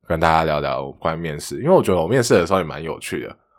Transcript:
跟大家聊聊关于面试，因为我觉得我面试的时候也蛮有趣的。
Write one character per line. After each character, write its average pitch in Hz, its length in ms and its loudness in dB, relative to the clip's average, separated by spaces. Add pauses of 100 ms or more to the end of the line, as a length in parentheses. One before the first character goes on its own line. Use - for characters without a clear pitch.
跟 82 140 -2
大 82 100 4
家 80 140 4
聊 76 160 0
聊 69 320 -4
关 82 260 -4
于 - 20 -8
面 85 200 -8
试， - 160 -10
因 92 80 -8
为 156 60 0
我 175 120 6
觉 104 100 0
得 90 80 2
我 80 60 0
面 123 160 0
试 117 120 2
的 87 120 4
时 90 60 0
候 95 80 2
也 87 40 -4
蛮 73 160 -10
有 80 200 -8
趣 76 220 -8
的。 - 140 -12 (220)